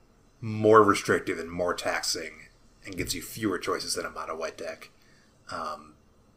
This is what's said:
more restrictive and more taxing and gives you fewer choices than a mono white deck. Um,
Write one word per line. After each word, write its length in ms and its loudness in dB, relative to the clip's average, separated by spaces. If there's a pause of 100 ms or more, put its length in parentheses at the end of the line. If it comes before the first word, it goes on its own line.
(420)
more 400 8
restrictive 560 2
and 140 -10
more 240 -2
taxing 720 -6 (360)
and 140 -12
gives 160 -6
you 80 -6
fewer 380 -4
choices 340 -4
than 120 -4
a 40 -10
mono 260 -10
white 220 -8
deck. 320 -12 (600)
Um, 420 -10 (440)